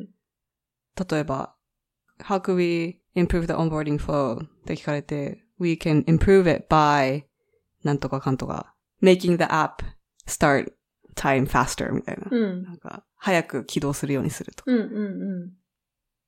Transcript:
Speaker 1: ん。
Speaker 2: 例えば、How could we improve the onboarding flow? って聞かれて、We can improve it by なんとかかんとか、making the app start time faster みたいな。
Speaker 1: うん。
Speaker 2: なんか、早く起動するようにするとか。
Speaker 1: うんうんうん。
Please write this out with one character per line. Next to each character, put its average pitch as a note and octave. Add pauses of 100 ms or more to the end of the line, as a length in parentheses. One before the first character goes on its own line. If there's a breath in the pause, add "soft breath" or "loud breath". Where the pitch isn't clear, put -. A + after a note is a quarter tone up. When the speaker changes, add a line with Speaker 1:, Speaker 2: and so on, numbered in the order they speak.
Speaker 1:
ん。 G3+ (1000)
Speaker 2:
例 D#3+
え D3+
ば、 C#3 (680)
How G3
could F#3
we E3+ (160)
improve E3+
the E3+
onboarding D3+
flow? C#3+
っ - (160)
て -
聞 -
か D3+
れ D3
て、 - (140)
We E3+
can D#3
improve F3+
it -
by D3 (580)
な D3
ん C#3
と C3+
か C3+
か C#3+
ん C3
と -
か、 - (280)
making F#3
the E3
app - (440)
start C#3 (440)
time C3+
faster -
み -
た -
い -
な。 -
Speaker 1:
う B3
ん。 F#3+
Speaker 2:
な F3+
ん -
か、 - (120)
早 F3
く C3+
起 -
動 C#3+
す -
る C#3+
よ C3+
う -
に D#3
す -
る -
と -
か。 C4+
Speaker 1:
う B3+
ん A#3+
う -
ん G3+
う F#3+
ん。 - (760)